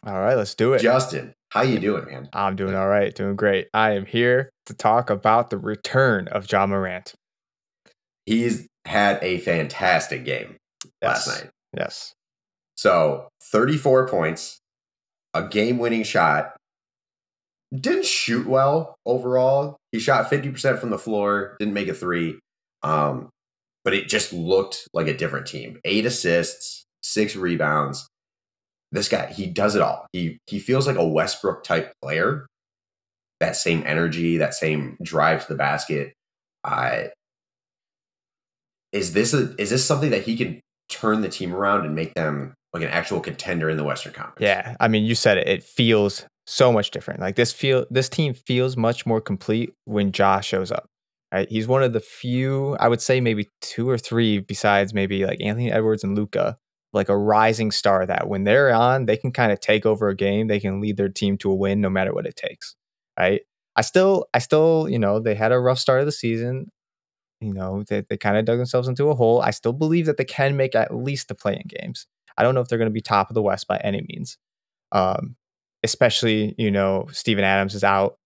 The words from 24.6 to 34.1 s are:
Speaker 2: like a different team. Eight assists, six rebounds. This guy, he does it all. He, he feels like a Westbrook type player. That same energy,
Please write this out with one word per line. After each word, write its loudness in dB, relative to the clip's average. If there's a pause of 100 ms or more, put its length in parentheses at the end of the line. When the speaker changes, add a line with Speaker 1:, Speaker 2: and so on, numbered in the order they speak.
Speaker 2:
like 0
a -2
different -6
team. -14
Eight 0
assists, 0 (180)
six -2
rebounds. -2 (840)
This -2
guy, 0
he -10
does 0
it 4
all. -2
He, -6
he -8
feels 0
like 0
a 2
Westbrook -2
type -2
player. -2 (920)
That -2
same 0
energy, -2